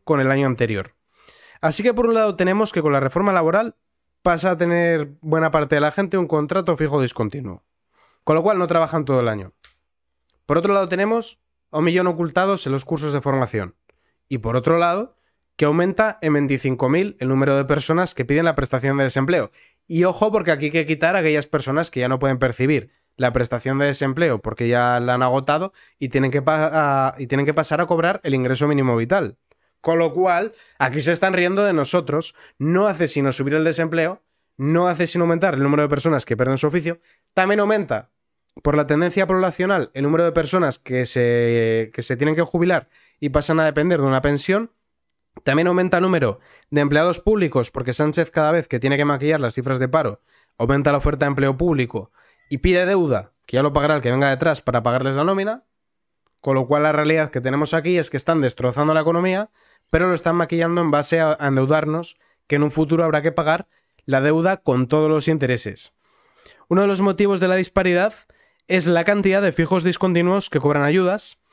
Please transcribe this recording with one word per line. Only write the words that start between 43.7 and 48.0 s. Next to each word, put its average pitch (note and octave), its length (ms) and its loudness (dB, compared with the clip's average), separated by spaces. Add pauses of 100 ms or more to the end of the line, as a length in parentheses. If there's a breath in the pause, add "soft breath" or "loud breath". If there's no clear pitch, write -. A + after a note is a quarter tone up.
de C#3 80 2
una C3 140 2
pensión. F#3 500 -2 (720)
También D#3 220 2
aumenta F3+ 300 2
el F3 60 2
número D3+ 360 0 (300 soft breath)
de C#3+ 120 0
empleados D3+ 400 2
públicos, E3+ 500 0
porque B2+ 220 -6
Sánchez D3+ 380 -2